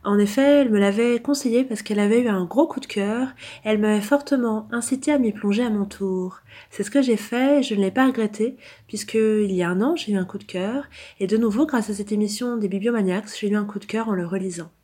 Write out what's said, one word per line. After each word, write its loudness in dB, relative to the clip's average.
En 4
effet, 4
elle 2
me 4
l'avait 2
conseillé 0
parce -6
qu'elle -2
avait 4
eu 2
un 0
gros 2
coup -8
de -14
cœur, -4
et -4
elle 2
m'avait 2
fortement 0
incité -2
à 4
m'y 2
plonger 0
à 0
mon 0
tour. -6
C'est -8
ce -8
que 4
j'ai 2
fait, 2
et 2
je -2
ne 0
l'ai 2
pas 2
regretté, -2
puisque -8
il 2
y 0
a 0
un 2
an, 2
j'ai -4
eu 2
un 0
coup -14
de -12
cœur, -6
et -2
de 0
nouveau, 2
grâce -2
à -4
cette -6
émission -2
des -2
Bibliomaniacs, -2
j'ai -2
eu 0
un -2
coup -8
de -16
cœur -4
en 0
le -2
relisant. -6